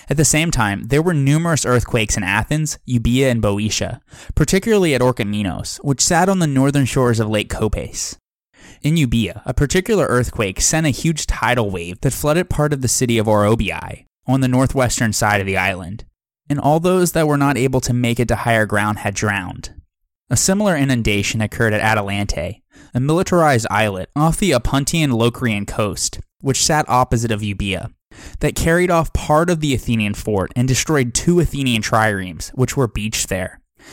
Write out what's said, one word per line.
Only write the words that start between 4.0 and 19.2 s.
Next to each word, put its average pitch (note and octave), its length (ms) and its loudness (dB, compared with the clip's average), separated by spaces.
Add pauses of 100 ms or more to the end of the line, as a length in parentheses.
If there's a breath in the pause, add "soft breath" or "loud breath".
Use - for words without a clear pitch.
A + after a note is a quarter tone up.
particularly F#3+ 600 2
at A#2+ 60 2
Orchomenos, G#2 760 -2
which C#3 220 -2
sat F3+ 280 2
on F#3+ 100 2
the E3+ 80 2
northern C#3 400 2
shores B2 340 2
of G#2+ 80 0
Lake G#2+ 220 -2
Copais. - 680 -6 (640 loud breath)
In D3+ 140 2
Euboea, A#2 480 0
a B2+ 100 -4
particular F3+ 520 2
earthquake A2+ 540 -2
sent D#3+ 260 0
a C#3+ 40 2
huge D#3 360 -2
tidal A2+ 440 0
wave F2 300 -8
that C#3 120 0
flooded D#3+ 380 -2
part D3 220 0
of C3+ 100 -4
the B2 60 -2
city A#2 300 0
of G#2+ 80 2
Orobiai, G#2 800 0 (200)
on C3+ 140 2
the C3 80 2
northwestern B2+ 640 2
side G#2 280 0
of F#2+ 60 -4
the F#2+ 100 -2
island, F#2 500 -4 (420)
and C#3+ 100 0
all D3+ 220 2
those F3+ 320 2
that D#3+ 160 2
were D3 80 2
not C#3+ 220 2
able C3 220 0
to - 120 -4
make A#2+ 260 0
it A#2+ 100 0
to A#2 80 0
higher A2+ 280 2
ground G#2 360 -2
had G2+ 140 -4
drowned. F#2 600 -4 (560)